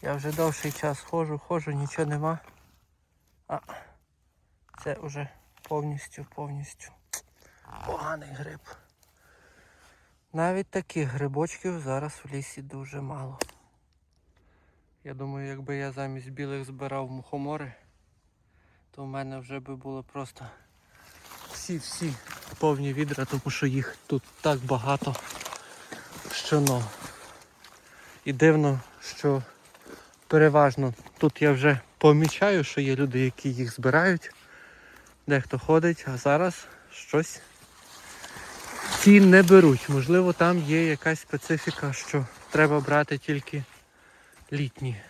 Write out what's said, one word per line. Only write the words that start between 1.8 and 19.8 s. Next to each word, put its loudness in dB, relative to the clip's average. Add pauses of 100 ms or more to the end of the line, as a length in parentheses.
нема. -4 (1080)
А -8 (1200)
це -8
вже -12 (320)
повністю, -8 (100)
повністю -14 (920)
поганий -10
гриб. -16 (1700)
Навіть -2
таких -6
грибочків -6
зараз -8
в -14
лісі -12
дуже -14
мало. -12 (1600)
Я -16
думаю, -10
якби -10
я -8
замість -10
білих -10
збирав -10
мухомори, -10 (1160)
то -16
в -12
мене -10
вже -12
би -12
було -12